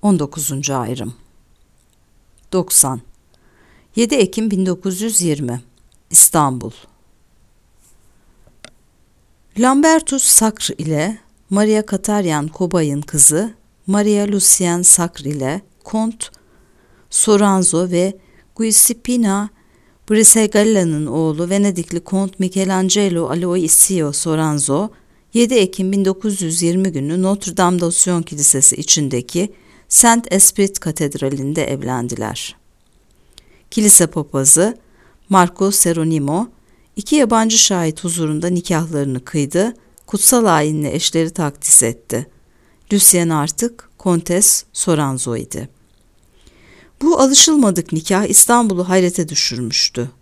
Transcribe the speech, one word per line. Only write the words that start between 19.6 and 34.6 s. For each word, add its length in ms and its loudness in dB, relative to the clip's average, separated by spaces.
Brisegalla'nın 960 2
oğlu 440 -2
Venedikli 540 -2
Kont 360 -4
Michelangelo 920 0
Aloisio 800 0
Soranzo, 800 -2
yedi 200 2
Ekim 380 0
bin 140 0
dokuz 360 -2
yüz 200 -4
yirmi 300 0
günü 300 -4
Notre 360 -2
Dame 240 2
d'Aussion 400 0
Kilisesi 540 0
içindeki 800 -2
Saint 440 4
Esprit 460 2
Katedrali'nde 840 -4
evlendiler. 880 -6
Kilise 360 2
papazı 680 0